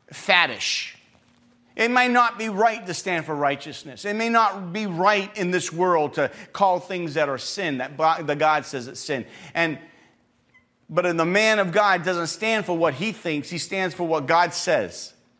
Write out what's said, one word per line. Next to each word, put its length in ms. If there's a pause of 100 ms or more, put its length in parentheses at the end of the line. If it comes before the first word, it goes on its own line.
(120)
faddish. 840 (800)
It 140
may 160
not 320
be 100
right 380
to 80
stand 320
for 80
righteousness. 680
It 100
may 140
not 440
be 140
right 500
in 140
this 220
world 420
to 160 (220)
call 260
things 360
that 140
are 100
sin, 400
that 180
bo-, 260
the 140
God 280
says 220
it's 140
sin. 240 (300)
And, 240 (1120)
but 180
in 100
the 80
man 340
of 140
God 320
doesn't 240
stand 360
for 120
what 180
he 160
thinks. 400
He 80
stands 360
for 100
what 220
God 280
says. 600 (260)